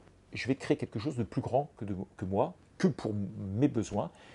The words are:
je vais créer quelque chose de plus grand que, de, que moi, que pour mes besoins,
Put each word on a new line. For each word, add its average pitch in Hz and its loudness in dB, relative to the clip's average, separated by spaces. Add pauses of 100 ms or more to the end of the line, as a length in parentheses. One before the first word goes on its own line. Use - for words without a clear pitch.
(340)
je - -4
vais 135 4
créer - 0
quelque - -4
chose 123 -2
de 113 0
plus - -2
grand 139 0
que, - -10
de, 98 -4 (220)
que - -6
moi, 104 2 (240)
que - 6
pour 117 -2
mes 104 2
besoins, 117 0 (240)